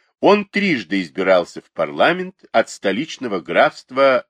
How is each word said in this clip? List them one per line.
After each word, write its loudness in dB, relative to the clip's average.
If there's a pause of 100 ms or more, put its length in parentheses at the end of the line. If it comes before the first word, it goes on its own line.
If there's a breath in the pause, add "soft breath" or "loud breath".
(200)
он 4
трижды -4
избирался 0
в -20
парламент -4
от 0
столичного -6
графства 0